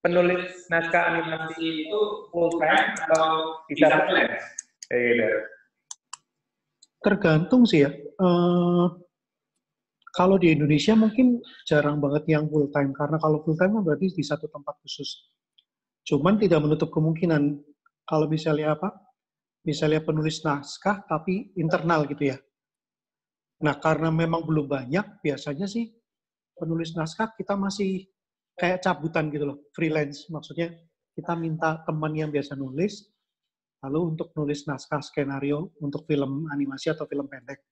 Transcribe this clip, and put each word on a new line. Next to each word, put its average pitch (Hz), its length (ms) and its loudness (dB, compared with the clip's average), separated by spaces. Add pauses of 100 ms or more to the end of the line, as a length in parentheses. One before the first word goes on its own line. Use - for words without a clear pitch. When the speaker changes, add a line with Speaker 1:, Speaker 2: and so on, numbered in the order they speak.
Speaker 1:
penulis 180 640 -2
naskah 170 480 0
animasi 160 720 -6
itu 139 140 -2 (260)
full 170 320 0
time - 320 2 (160)
atau 160 480 0 (160)
bisa 151 160 4
freelance? - 560 2 (480)
Kayak 123 120 0 (120)
gitu. 110 120 2 (1700)
Speaker 2:
Tergantung 196 640 4
sih 151 240 6
ya. - 80 -2
Eh, 175 880 4 (1300)
kalau 185 240 6
di 175 160 6
Indonesia 147 400 4
mungkin 233 480 4 (240)
jarang 147 400 2
banget 147 320 0
yang 151 160 0
full 151 160 2
time, 143 240 0
karena 147 240 -2
kalau 156 320 0
full 160 80 2
time 190 240 2
kan 202 80 -2
berarti 170 240 0
di 160 160 -4
satu 151 240 -6
tempat 143 320 -12
khusus. - 480 -14 (720)
Cuman 156 320 2
tidak 180 320 4
menutup 156 240 0
kemungkinan 156 720 0 (400)
kalau 156 240 0
misalnya 156 480 0
apa? 185 160 -6 (720)
Misalnya 156 400 0
penulis 156 400 -2
naskah 156 640 -4
tapi 185 480 -4
internal 165 560 0
gitu 143 240 -2
ya. - 20 -18 (1300)
Nah, 143 160 0
karena 160 320 0
memang 165 320 0
belum 156 240 0
banyak, 139 560 -4
biasanya 143 400 -6
sih 220 320 -6 (640)
penulis 165 320 -4
naskah 165 480 -4
kita 202 160 -4
masih 196 560 -4 (460)
kayak 180 280 -2
cabutan 156 480 -2
gitu 143 160 -2
loh, 143 80 -10 (160)
freelance. 156 560 -4
Maksudnya 170 440 -8 (400)
kita 170 240 -6
minta 160 480 -2
teman 156 280 -4
yang 156 200 -4
biasa 139 240 -4
nulis, 139 520 -6 (760)
lalu 156 300 -2
untuk 170 180 -10
nulis 147 320 -4
naskah 143 380 -6
skenario 143 720 -4 (100)
untuk 147 260 -8
film 139 400 -2
animasi 143 440 -4
atau 151 120 -8
film 143 240 -6
pendek. 131 320 -16 (100)